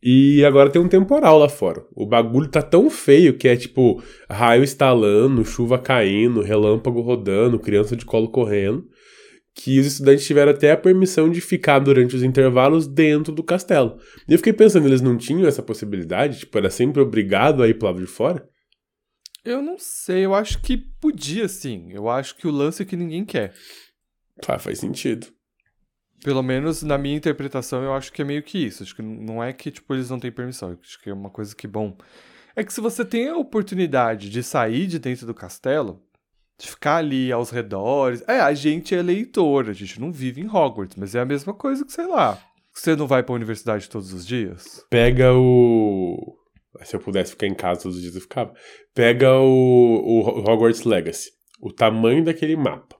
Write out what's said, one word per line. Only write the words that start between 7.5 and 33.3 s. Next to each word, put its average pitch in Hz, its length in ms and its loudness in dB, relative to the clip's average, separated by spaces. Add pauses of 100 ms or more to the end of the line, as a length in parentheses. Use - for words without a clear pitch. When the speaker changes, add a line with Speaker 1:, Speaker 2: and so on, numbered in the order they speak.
Speaker 1:
criança 107 380 0
de - 80 -14
colo 110 240 -2
correndo, 107 580 -2 (680)
que 131 240 0
os 135 80 4
estudantes 139 400 4
tiveram 143 260 4
até 147 200 4
a 160 60 4
permissão 185 520 2
de 170 120 -2
ficar 147 380 0
durante 131 360 4
os 127 80 -2
intervalos 131 640 2
dentro 151 460 0
do 151 100 -8
castelo. 165 540 0 (300)
E 151 60 4
eu 175 40 6
fiquei 220 160 2
pensando, 196 340 6
eles 131 140 4
não 127 160 2
tinham 160 280 -2
essa 147 160 0
possibilidade? 101 760 -6
Tipo, - 180 -6
era 104 120 4
sempre 139 320 0
obrigado 110 600 2
a 113 60 4
ir 110 60 4
pro 110 140 -2
lado 90 120 -4
de 92 80 -10
fora? 151 400 -6 (960)
Speaker 2:
Eu 247 180 -6
não 339 160 -10
sei, - 480 -6
eu 190 80 -2
acho 208 280 -2
que 254 160 -2
podia 208 720 -6
sim. 95 420 -12
Eu 101 180 -8
acho 131 280 -6
que - 100 -8
o 160 40 -4
lance 147 320 -4
é - 20 -8
que 190 100 -10
ninguém 175 300 -8
quer. 110 280 -6 (920)
Speaker 1:
Fa-, - 160 -6
faz - 200 -10
sentido. - 480 -8 (960)
Speaker 2:
Pelo 135 200 -4
menos 135 400 -4
na 147 140 -4
minha 143 180 -4
interpretação, 139 680 -6
eu 135 100 -6
acho 135 180 -10
que - 100 -12
é 143 40 -6
meio 147 180 -8
que - 140 -12
isso. 117 260 -8
Acho - 120 -20
que - 60 -16
n-, 110 240 -14
não 113 180 -8
é 127 100 -8
que, 139 180 -14
tipo, - 220 -12
eles 131 160 -6
não 127 100 -10
têm 123 120 -12
permissão. 123 400 -12
Eu 87 100 -18
acho - 200 -20
que - 80 -16
é 101 40 -10
uma 98 160 -14
coisa 104 260 -14
que, - 120 -18
bom, 104 280 -8 (600)
é 220 80 -6
que 208 100 -12
se 233 80 -10
você 226 240 -6
tem 233 240 -6
a 339 80 -8